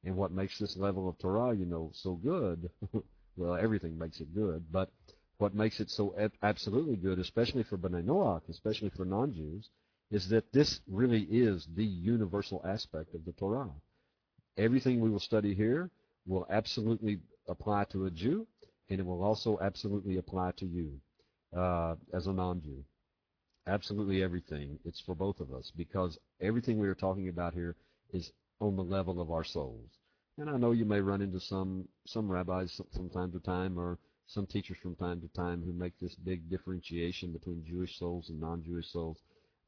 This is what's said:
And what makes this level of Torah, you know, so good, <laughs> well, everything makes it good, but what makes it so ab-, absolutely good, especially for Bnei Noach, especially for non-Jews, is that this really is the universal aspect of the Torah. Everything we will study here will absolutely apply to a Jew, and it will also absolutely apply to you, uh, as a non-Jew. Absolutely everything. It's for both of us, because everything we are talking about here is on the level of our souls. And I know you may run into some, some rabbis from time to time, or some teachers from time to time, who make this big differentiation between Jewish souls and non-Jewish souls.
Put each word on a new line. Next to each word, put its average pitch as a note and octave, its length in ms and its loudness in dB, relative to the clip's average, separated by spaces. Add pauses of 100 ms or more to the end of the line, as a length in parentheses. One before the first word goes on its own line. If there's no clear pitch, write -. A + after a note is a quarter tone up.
And F#2+ 120 0
what F#2+ 160 0
makes F#2+ 260 -2
this G2+ 180 -2
level F#2+ 320 2
of F2 100 -4
Torah, A2 380 2
you F#2 100 0
know, E2 260 -2
so F#2 220 -4
good, F2+ 540 0 (240)
<laughs> G#2+ 100 0 (340)
well, F2 200 0
everything F2+ 420 2
makes E2 220 -6
it D#2+ 140 -10
good, F2+ 360 0
but F#2 200 0 (480)
what G2+ 160 2
makes G#2+ 260 2
it G2+ 100 -2
so G2+ 280 0
ab-, G#2 140 2 (100)
absolutely G#2+ 540 2
good, F#2 220 0
especially A#2 440 0
for G2+ 140 -4
Bnei F2 280 -2
Noach, B2 440 2
especially G#2+ 420 -2
for F#2 140 -6
non-Jews, F#2+ 640 -2 (420)
is F#2+ 180 0
that A2 240 4
this C#3+ 340 6
really A2 360 4
is G2 520 4
the G2+ 100 2
universal G2+ 800 0
aspect F2 500 -4
of D#2+ 100 -8
the F2 80 -6
Torah. G#2+ 380 -2 (840)
Everything B2 440 4
we A2+ 100 6
will G2+ 80 2
study G#2 340 4
here A#2+ 380 2 (360)
will F#2 220 0
absolutely G#2+ 720 2 (300)
apply G2+ 380 0
to F#2+ 200 -2
a F#2 40 0
Jew, C3 360 0 (420)
and F#2+ 120 0
it F#2 60 -2
will F2+ 180 -2
also G#2+ 360 2
absolutely G2 580 0
apply F2+ 400 -2
to G2 80 -6
you, D#2+ 340 -4 (560)
uh, F2 400 2 (160)
as F2+ 140 -2
a G2 60 0
non-Jew. F2 520 -2 (840)
Absolutely G2 560 0
everything. D#2 640 -4
It's - 160 -8
for F#2 140 -6
both F#2+ 260 -2
of C2 120 -8
us, C2 240 -10
because F2 420 -2 (220)
everything A2+ 380 2
we G2+ 100 4
are F#2+ 60 2
talking F#2+ 340 0
about E2+ 260 -4
here E2+ 200 -2 (380)
is F2 200 -4 (280)
on G#2 160 2
the F#2+ 60 0
level F2+ 380 0
of E2 120 -2
our E2 120 0
souls. A#1+ 460 -6 (480)
And D3+ 100 -6
I C#3+ 80 0
know A#2+ 140 6
you A#2 140 6
may G#2 160 4
run G2 200 2
into F#2 200 -2
some, F#2+ 480 -2 (180)
some G#2+ 240 -2
rabbis F#2 500 -2 (140)
from F#2 160 -4
time F2+ 220 -2
to F2+ 80 -4
time, F#2 360 -2
or F2 220 -2 (280)
some G2 200 -4
teachers F#2+ 360 -6
from F2+ 120 -6
time F2 260 -4
to E2+ 80 -12
time, F2 340 -2
who F2 100 -4
make F2 280 -4
this F2+ 140 -6
big E2+ 340 -6
differentiation F2 840 -4
between E2 320 -6
Jewish F2 340 -4
souls F2 320 -4
and D#2 100 -6
non-Jewish E2 500 -4
souls. E2 280 -4 (500)